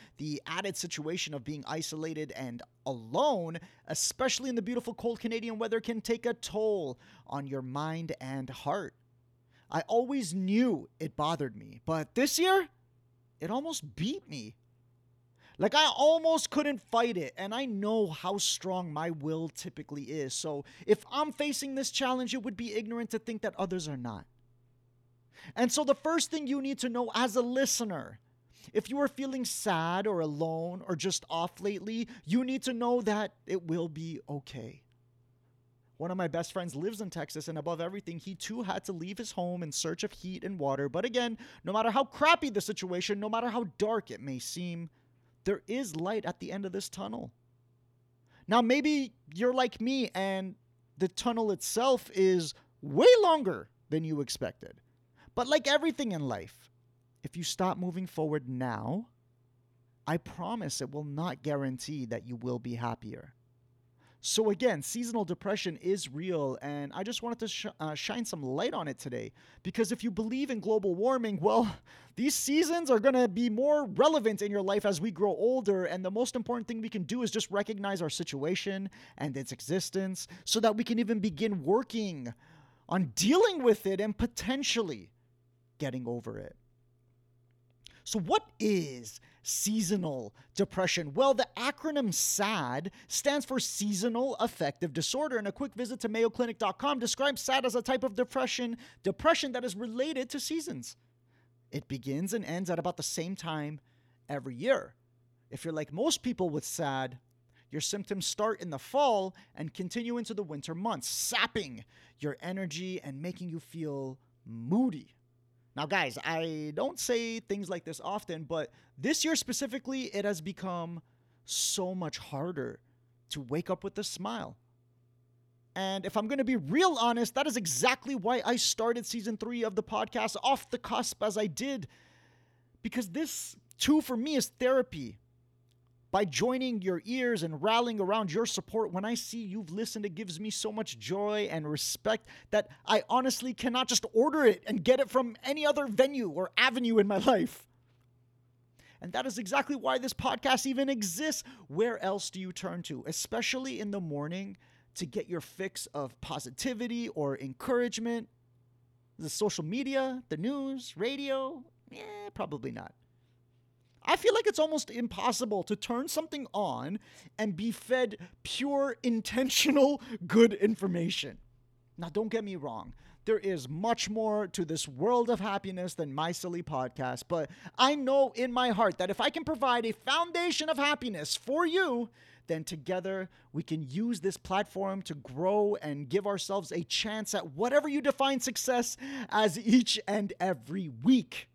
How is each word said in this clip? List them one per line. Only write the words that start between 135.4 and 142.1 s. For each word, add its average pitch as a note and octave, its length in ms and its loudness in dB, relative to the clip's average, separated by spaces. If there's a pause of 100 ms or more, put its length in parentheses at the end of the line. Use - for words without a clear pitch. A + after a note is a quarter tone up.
By G3+ 140 4
joining A#3 560 0
your F3+ 240 0
ears A#3+ 380 0
and D#3 180 -4
rallying A3+ 380 4
around G3 340 2
your A3+ 140 2
support, G#3+ 440 -2
when F#3+ 140 -2
I A#3 80 0
see A#3 300 -6
you've F#3+ 260 -6
listened, G#3+ 380 -4
it E3+ 80 -6
gives F3 240 -8
me G#3+ 100 -4
so G#3+ 220 -4
much G#3+ 260 -4
joy G3+ 540 0
and D3+ 180 -4
respect - 580 -2 (220)